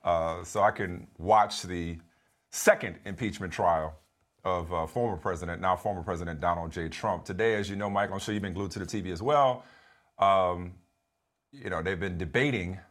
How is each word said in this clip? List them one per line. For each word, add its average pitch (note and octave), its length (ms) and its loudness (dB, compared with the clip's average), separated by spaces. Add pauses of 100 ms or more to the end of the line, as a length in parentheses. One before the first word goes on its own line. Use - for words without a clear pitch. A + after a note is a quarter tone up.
uh, E2 400 0
so G#2 180 -2
I G#2+ 100 6
can F2 360 -6 (100)
watch G#2 440 4
the E2+ 360 -4 (540)
second - 540 2
impeachment G2 480 -4
trial D#2+ 400 4 (500)
of, F2 300 0
uh, E2 120 0
former A#2 300 -2
president, F2 460 -4
now F#2 160 2
former F#2 260 -6
President E2+ 380 -4
Donald E2+ 300 0
J. E2 180 -6
Trump. F#2 340 -4
Today, G#2+ 320 0
as G2+ 140 -2
you G2+ 80 -6
know, G2+ 120 -2
Michael, G2+ 260 0
I'm G2 40 -6
sure G#2+ 140 -4
you've G#2 100 -2
been F#2+ 100 -6
glued G2 180 -4
to - 80 -8
the F#2 60 -4
T G#2+ 140 -6
V F2+ 120 -6
as E2+ 100 -6
well. C3+ 420 4 (560)
Um, F2+ 540 4 (800)
you B2 160 -10
know, E2+ 120 -2
they've F2+ 180 0
been F2+ 180 -2
debating F#2+ 600 0 (120)